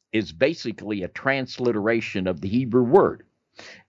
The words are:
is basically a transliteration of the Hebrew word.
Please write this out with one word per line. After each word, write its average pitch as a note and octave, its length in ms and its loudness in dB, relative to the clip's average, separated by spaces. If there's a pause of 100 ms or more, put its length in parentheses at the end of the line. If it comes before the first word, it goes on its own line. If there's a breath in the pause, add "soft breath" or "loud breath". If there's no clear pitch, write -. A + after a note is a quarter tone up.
(120)
is G#2+ 200 -2
basically G#2+ 720 -2
a E2+ 60 -6
transliteration A#2 1200 -2
of F2+ 140 -2
the G2 80 -6
Hebrew B2 360 2
word. C3 420 4 (640 loud breath)